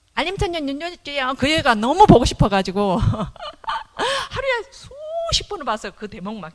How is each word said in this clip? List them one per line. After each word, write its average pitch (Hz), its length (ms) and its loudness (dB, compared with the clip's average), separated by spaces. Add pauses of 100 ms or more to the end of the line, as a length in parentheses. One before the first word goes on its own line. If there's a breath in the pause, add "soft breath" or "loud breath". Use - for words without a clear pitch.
(160)
알림천년 339 520 -2
윤여주야 285 680 -6
그 269 120 -2
애가 302 280 4
너무 277 320 4
보고 240 180 10
싶어가지고 196 760 2
<laughs> - 80 2 (1200 loud breath)
하루에 523 200 -4 (220)
수십 622 760 -6
번을 392 160 -10
봤어요. 220 320 -6
그 214 140 -12
대목만 202 460 -12